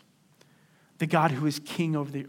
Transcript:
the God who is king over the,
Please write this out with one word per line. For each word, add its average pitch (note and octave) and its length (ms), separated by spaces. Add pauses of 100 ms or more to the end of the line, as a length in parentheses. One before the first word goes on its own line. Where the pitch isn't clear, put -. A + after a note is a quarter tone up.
(960)
the E3+ 80
God D#3+ 260
who C#3 140
is C#3+ 140
king D#3+ 360
over C#3+ 140
the, C#3 180